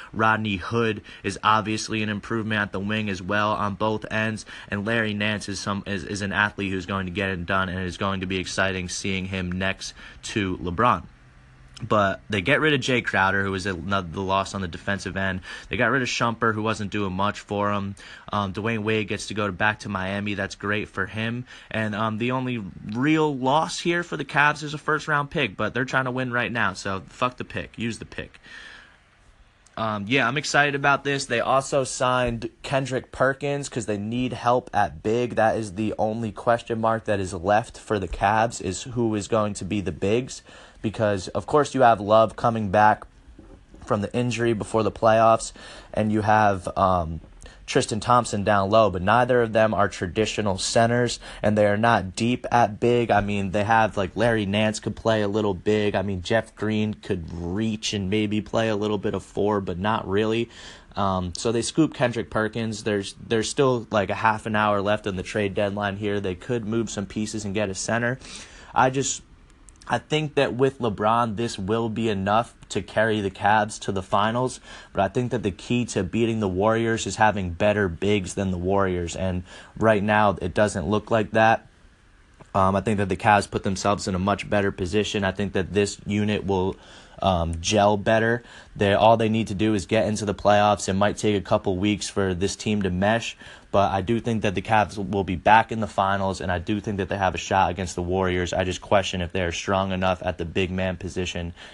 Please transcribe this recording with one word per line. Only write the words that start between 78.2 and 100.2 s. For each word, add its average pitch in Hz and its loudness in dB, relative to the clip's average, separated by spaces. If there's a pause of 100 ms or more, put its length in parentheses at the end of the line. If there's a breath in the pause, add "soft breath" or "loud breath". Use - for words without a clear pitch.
than 95 -2
the 90 -4
Warriors, 90 0
and 90 -2 (340 loud breath)
right 107 4
now 107 4
it 87 -4
doesn't 104 0
look 104 -2
like 113 0
that. 110 4 (880)
Um, 95 4
I 95 0
think 104 0
that 101 0
the 90 -2
Cavs 104 4
put - -4
themselves 101 0
in 98 -2
a 90 -2
much 98 0
better 101 0
position. 98 -2
I 95 0
think 95 -6
that 95 -2
this 101 0
unit 104 0
will, 95 0 (440 loud breath)
um, 85 0
gel 101 4
better. 113 2 (340 loud breath)
They, 101 4
all 110 6
they 110 0
need 110 0
to 107 -6
do 107 2
is 92 -2
get 110 2
into 107 -2
the 101 0
playoffs. 104 4
It 98 0
might 101 2
take 107 2
a 95 0
couple 98 0
weeks 101 0
for 95 0
this 92 -2
team 104 -2
to 95 0
mesh, 101 0 (340 loud breath)
but 98 4
I 98 0
do 113 0
think 110 -2
that 104 0
the 95 -2
Cavs 104 2
will 101 -2
be 92 -2
back 107 6
in 113 -2
the 104 0
finals, 95 0
and 92 -2
I 90 0
do 101 -2
think 101 -4
that 95 -2
they - -2
have 95 2
a - -6
shot 95 2
against 90 -6
the 90 -4
Warriors. 90 0
I 92 0
just 90 -4
question 95 0
if 85 -6
they're 87 -2
strong 95 0
enough 92 0